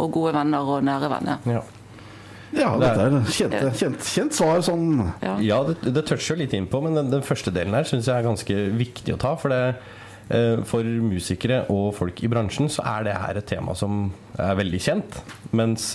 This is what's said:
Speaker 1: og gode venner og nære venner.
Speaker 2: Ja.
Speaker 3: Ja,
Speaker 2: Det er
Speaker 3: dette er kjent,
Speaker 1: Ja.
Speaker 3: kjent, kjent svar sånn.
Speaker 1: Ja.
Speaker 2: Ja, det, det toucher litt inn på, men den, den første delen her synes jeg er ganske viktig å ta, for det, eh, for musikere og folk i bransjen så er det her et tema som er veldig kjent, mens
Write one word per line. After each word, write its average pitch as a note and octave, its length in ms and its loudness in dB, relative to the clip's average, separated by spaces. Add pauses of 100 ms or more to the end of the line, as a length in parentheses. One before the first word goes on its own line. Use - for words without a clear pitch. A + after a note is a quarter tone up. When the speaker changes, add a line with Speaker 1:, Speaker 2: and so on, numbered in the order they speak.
Speaker 1:
og D#3+ 100 -2
gode D#3+ 240 2
venner D3 280 2
og C#3 200 0
nære C#3 260 2
venner. - 360 -2
Speaker 2:
Ja. A#2 180 0 (920)
Speaker 3:
Ja, C4 220 4
Speaker 2:
Det B2+ 100 4
er A2+ 80 4
Speaker 3:
dette G2 100 4
er C3+ 300 4
kjent, - 180 0
Speaker 1:
Ja. C3 200 2
Speaker 3:
kjent, - 320 -2
kjent C4 320 0
svar E3 260 4
sånn. E3+ 220 2 (340)
Speaker 1:
Ja. F#2+ 220 -2
Speaker 2:
Ja, G#2+ 220 4
det, D3+ 280 -2
det D3+ 160 2
toucher D#3 320 -2
litt C3 160 -2
inn F#2+ 160 0
på, C3 100 0
men D#3+ 140 0
den, C#3+ 160 2
den C3+ 140 2
første A#2+ 260 -2
delen F2+ 240 0
her C#3+ 80 2
synes B2 240 0
jeg B2 80 2
er A#2+ 80 0
ganske A2 320 0 (220)
viktig - 380 -2
å - 40 -6
ta, C3+ 160 0
for C#3+ 160 0
det, B2+ 60 2 (720)
eh, A#2 340 4
for A2+ 220 -2
musikere A2+ 880 0
og G2+ 240 2
folk F2+ 260 -4
i A#2 80 2
bransjen A#2 400 0
så - 160 -4
er A2 220 -2
det G2 80 0
her F#2+ 240 -4
et - 80 -10
tema - 260 -4
som G2+ 300 0 (340)
er F#2+ 160 2
veldig F#2 300 0
kjent, D3+ 320 -2 (340)
mens A2+ 440 2